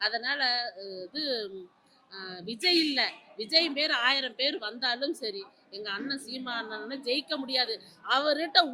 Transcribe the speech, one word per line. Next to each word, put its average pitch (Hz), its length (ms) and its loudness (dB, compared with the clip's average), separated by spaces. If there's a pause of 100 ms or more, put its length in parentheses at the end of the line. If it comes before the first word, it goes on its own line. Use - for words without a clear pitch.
அதனால, 240 360 0 (400)
அ, - 20 -10 (240)
இது, 285 160 -6 (920)
அ, 190 40 -14 (320)
விஜய் 339 360 4
இல்ல, 277 140 2 (360)
விஜய் 320 340 2
பேர் 294 260 2 (120)
ஆயிரம் 262 340 2
பேர் 294 160 2
வந்தாலும் 247 640 -2
சரி, 202 220 -6 (340)
எங்க 208 200 -8
அண்ணன் 277 300 -6
சீமான் 240 480 -6
அண்ணனை 220 220 -8 (100)
ஜெயிக்க 285 260 0 (100)
முடியாது. 247 300 0 (420)
அவர்கிட்ட 302 440 4 (140)